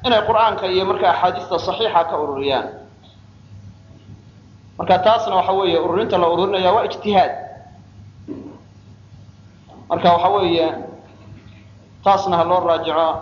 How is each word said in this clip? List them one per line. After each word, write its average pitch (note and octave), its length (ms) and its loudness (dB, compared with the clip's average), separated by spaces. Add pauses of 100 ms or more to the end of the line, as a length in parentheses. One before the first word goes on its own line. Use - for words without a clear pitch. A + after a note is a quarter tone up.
inay A3+ 220 2
Qur'aanka G#3+ 400 2
iyo F#3 180 0
marka F#3+ 260 -2
axaadiista F3 480 -2
saxiixa F3+ 520 0
ka - 80 -4
ururiyaan. C#3 500 -4 (2000)
Marka F3+ 200 4
taasna G#3+ 380 2
waxa F3+ 160 2
weeye F#3 260 0
ururinta F3+ 400 0
la F3 100 2
ururinaya F#3 440 0
waa A3+ 120 2
ijtihaad. G3 480 0 (2500)
Marka F3 240 0
waxa E3+ 160 2
weeye E3+ 380 0 (1400)
taasna F#3+ 320 2
ha E3 80 2
loo F3+ 220 2
raajico D#3+ 400 0 (160)